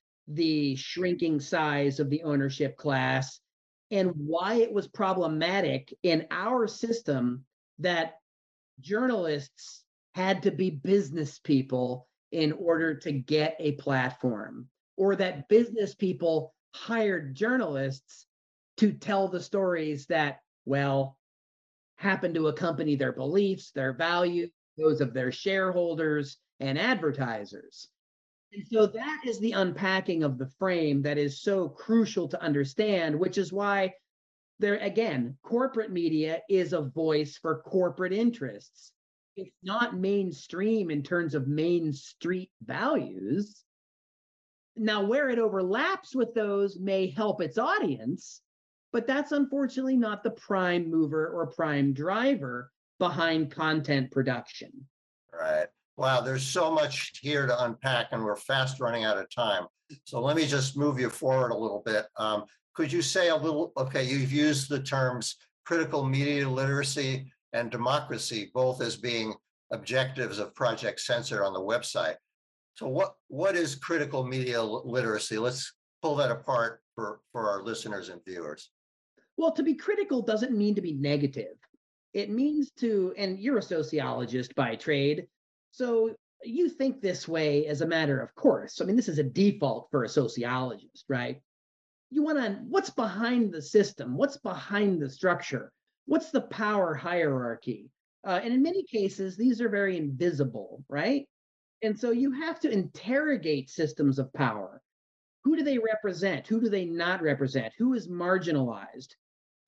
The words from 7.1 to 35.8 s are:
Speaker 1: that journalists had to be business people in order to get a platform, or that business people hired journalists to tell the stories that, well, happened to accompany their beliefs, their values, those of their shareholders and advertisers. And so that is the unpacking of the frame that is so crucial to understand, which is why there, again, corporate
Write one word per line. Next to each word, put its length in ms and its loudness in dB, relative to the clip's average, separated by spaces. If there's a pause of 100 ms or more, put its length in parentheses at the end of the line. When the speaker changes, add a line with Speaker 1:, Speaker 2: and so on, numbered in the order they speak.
Speaker 1:
that 360 0 (640)
journalists 1040 -2 (320)
had 280 0
to 80 2
be 180 0
business 680 0
people 680 0 (240)
in 220 2
order 400 2
to 180 -6
get 480 0
a 140 0
platform, 960 -2 (300)
or 180 4
that 340 -2
business 460 4
people 580 0 (220)
hired 600 -2
journalists 920 -2 (500)
to 160 6
tell 340 0
the 140 -4
stories 680 -2
that, 320 0 (260)
well, 520 0 (800)
happened 380 0
to 120 2
accompany 480 0
their 160 0
beliefs, 600 0
their 220 -4
values, 560 0 (280)
those 240 4
of 120 0
their 180 0
shareholders 1040 0 (220)
and 180 -2
advertisers. 1120 -2 (640)
And 180 -10
so 160 6
that 380 -8
is 140 -2
the 120 0
unpacking 720 0
of 140 0
the 200 -6
frame 440 2
that 160 -2
is 240 -2
so 280 0
crucial 600 0
to 120 -6
understand, 760 2
which 180 0
is 140 0
why 420 0 (680)
there, 160 4
again, 680 0
corporate 480 0